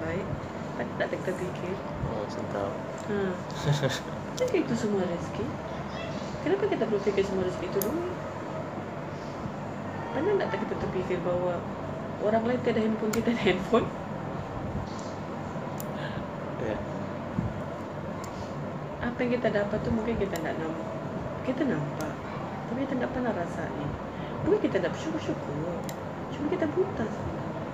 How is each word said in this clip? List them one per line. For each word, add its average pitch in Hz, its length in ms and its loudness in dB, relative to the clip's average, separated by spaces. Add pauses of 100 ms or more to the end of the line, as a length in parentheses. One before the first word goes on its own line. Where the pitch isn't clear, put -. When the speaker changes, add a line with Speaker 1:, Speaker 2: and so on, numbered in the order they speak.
Speaker 1:
baik. 165 220 0 (500)
Pernah - 180 -2 (100)
tak - 160 -2
kita 185 160 0
fikir? 180 380 -2 (380)
Speaker 2:
Oh, 107 180 0
sedap. 101 420 -2 (360)
Speaker 1:
Hmm. 196 240 2 (560)
Speaker 2:
<laughs> - 500 -4
Speaker 1:
Jadi 494 240 4
itu 254 140 2
semua 202 320 4
rezeki. - 380 -2 (1000)
Kenapa 381 240 4
kita 302 180 4
belum 208 160 4
fikir 196 240 4
semua 185 220 2
rezeki 175 180 -2
itu 202 160 0
dulu? 311 220 0 (2000)
Pernah 370 180 4 (120)
tak 196 180 0
kita - 160 0
terfikir 180 460 0
bahawa 175 340 2 (640)
orang 220 220 6
lain 247 180 4
tiada 220 220 4
handphone, 220 320 4
kita 233 160 4
ada - 100 2
handphone? - 460 6 (2750)
Speaker 2:
Ya. 110 140 0 (2250)
Speaker 1:
Apa 240 220 0
yang 240 160 4
kita 226 80 6
dapat 208 320 2
tu - 140 2
mungkin 226 260 2
kita 175 160 2
tak 160 240 0
nampak. 160 280 -2 (600)
Kita 262 160 2
nampak, 151 480 0 (560)
tapi 233 160 0
kita 277 160 0
tak - 160 0
pernah 247 160 2
rasai. 170 400 -2 (720)
Bukan - 160 6
kita 247 240 4
tak - 80 2
bersyukur-syukur. 156 880 -2 (560)
Cuma 294 160 0
kita 359 180 2
buta 359 380 2
sebenarnya. - 420 -4 (240)